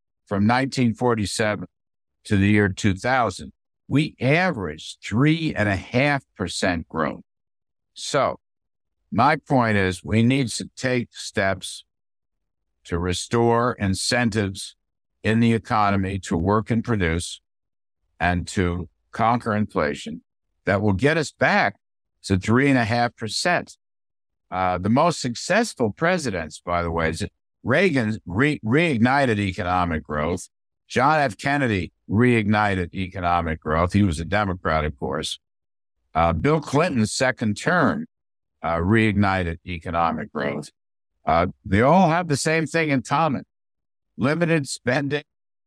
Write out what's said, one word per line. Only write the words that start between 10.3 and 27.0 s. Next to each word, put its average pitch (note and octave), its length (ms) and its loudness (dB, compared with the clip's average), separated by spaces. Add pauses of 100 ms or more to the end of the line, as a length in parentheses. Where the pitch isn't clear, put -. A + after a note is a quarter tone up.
to - 260 -8
take B2+ 360 -2
steps - 720 -4 (1000)
to E2+ 140 -4
restore A#2 760 0
incentives G2+ 1000 -2 (460)
in A2 180 2
the A#2 120 4
economy G2+ 640 0
to F2+ 180 -4
work G2+ 340 0
and A2+ 120 0
produce F2 580 -2 (800)
and F2 300 0
to F2 400 -2 (220)
conquer A2+ 440 0
inflation F#2+ 680 -4 (420)
that G2 160 2
will G#2 140 2
get C#3 220 2
us D3+ 160 -4
back D3 440 0 (460)
to G2 160 0
three B2 300 2
and C3 100 4
a A2+ 60 2
half A#2+ 320 0
percent. - 600 -2 (760)
Uh, F2+ 280 0
the F#2+ 120 -2
most D3+ 300 2
successful C3+ 680 -2
presidents, B2 760 -4
by F2 180 0
the E2+ 80 -2
way, E2 200 -2